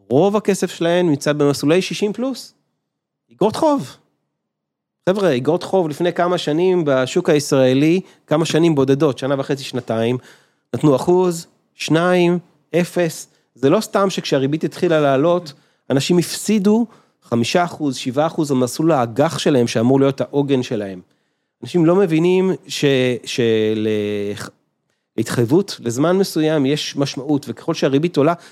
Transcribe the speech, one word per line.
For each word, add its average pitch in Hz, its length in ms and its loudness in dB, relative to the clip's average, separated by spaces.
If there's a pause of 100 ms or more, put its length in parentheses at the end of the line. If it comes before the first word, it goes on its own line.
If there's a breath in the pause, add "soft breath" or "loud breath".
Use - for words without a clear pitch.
(100)
רוב 185 260 4
הכסף 190 340 -2
שלהם 175 380 0
נמצא 147 240 0
במסלולי 147 500 0
שישים 202 300 -4
פלוס, 247 420 -8 (760)
איגרות 214 260 -2
חוב. 277 400 0 (1120)
חבר'ה, 190 220 2
איגרות 139 320 0
חוב 185 260 0
לפני 170 240 -2
כמה 180 260 0
שנים 175 480 0
בשוק 135 440 0
הישראלי, 143 720 2 (260 soft breath)
כמה 156 180 0
שנים 160 300 2
בודדות, 135 440 2
שנה 139 200 -4
וחצי, 135 260 -6
שנתיים, 117 540 -4 (560 soft breath)
נתנו 139 220 2
אחוז, 180 500 0 (280)
שניים, 175 640 2 (420)
אפס. 170 480 -4 (260)
זה 131 160 0
לא 202 100 2
סתם 202 300 -2
שכשהריבית 147 540 -2
התחילה 165 360 0
לעלות, 151 520 0 (380 soft breath)
אנשים 139 280 2
הפסידו 208 680 0 (420 soft breath)
חמישה 120 360 0
אחוז, 147 320 -6
שבעה 131 300 -2
אחוז 156 240 -4
על 139 60 2
מסלול 127 360 0
האג"ח 135 460 0
שלהם, 131 280 2
שאמור 127 340 2
להיות 139 200 2
העוגן 139 420 -2
שלהם. 101 380 -8 (600)
אנשים 156 240 0
לא 175 100 4
מבינים 185 560 2 (160)
ש-, - 160 -4 (400)
של-, 110 640 0 (1300)
להתחייבות 123 640 0
לזמן 127 360 0
מסוים 156 500 0
יש 143 300 -4
משמעות, 139 520 -4
וככל 143 260 -8
שהריבית 151 420 0
עולה, 151 180 2 (180 loud breath)